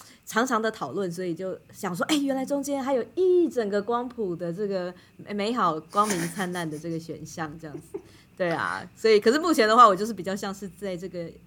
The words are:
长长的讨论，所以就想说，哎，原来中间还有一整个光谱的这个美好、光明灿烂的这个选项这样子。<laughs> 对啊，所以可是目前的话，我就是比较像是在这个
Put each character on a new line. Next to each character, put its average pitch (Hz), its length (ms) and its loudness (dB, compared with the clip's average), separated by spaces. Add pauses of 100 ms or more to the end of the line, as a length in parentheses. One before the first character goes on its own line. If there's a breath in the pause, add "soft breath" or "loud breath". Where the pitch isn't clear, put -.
(260 loud breath)
长 226 200 2
长 233 160 0
的 220 80 0
讨 156 220 -6
论， 180 200 -4
所 180 120 -8
以 175 100 -2
就 185 240 -6 (140)
想 180 240 -6
说， 208 120 -2
哎， 311 100 2
原 269 180 0
来 262 100 -2
中 277 160 -2
间 277 220 -4
还 277 100 0
有 233 100 0 (120)
一 359 340 4
整 220 180 -2
个 202 140 0
光 240 260 -2
谱 202 280 -6
的 170 180 -6
这 202 140 -4
个 180 260 -4 (360 soft breath)
美 208 240 -2
好、 175 260 2
光 208 280 0
明 196 100 0 (120)
灿 180 220 -4
烂 175 180 -4
的 151 80 -8
这 165 120 -10
个 165 100 -4
选 160 260 -12
项 156 340 -8
这 160 60 -16
样 147 100 -14
子。 - 240 -14
<laughs> - 80 -20 (280 soft breath)
对 175 140 0
啊， 95 340 -2 (120)
所 - 140 2
以 214 100 8
可 226 120 4
是 294 60 4
目 330 160 2
前 220 140 4
的 220 100 6
话， 240 100 12
我 190 80 8
就 208 120 -4
是 233 40 -6
比 185 120 -8
较 190 120 -4
像 202 160 -6
是 190 160 -10
在 185 300 -8
这 185 100 -10
个 170 220 -10 (180)